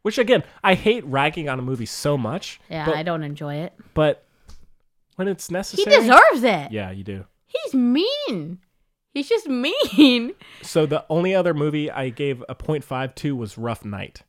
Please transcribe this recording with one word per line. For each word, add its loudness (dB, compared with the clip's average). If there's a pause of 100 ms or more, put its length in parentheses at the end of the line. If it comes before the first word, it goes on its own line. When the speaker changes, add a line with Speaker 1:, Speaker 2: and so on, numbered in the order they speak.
Speaker 1:
Which, -4
again, 4 (200)
I 6
hate 0
ragging -2
on -4
a -8
movie -6
so -4
much. -6 (100)
Speaker 2:
Yeah, -8
Speaker 1:
but, 0
Speaker 2:
I -6
don't -4
enjoy -8
it. -8 (200)
Speaker 1:
but 0 (920)
when -4
it's -6
Speaker 2:
He -8
Speaker 1:
necessary. 2
Speaker 2:
deserves 8
it. 0
Speaker 1:
Yeah, -6
you -12
do. -10 (200)
Speaker 2:
He's -8
mean. 0 (540)
He's -6
just -2
<laughs> -10
mean. 4 (280)
Speaker 1:
So 0
the -4
only 2
other 2
movie -2
I -6
gave -6
a -12
point -6
five -8
to -4
was -8
Rough -6
Night -12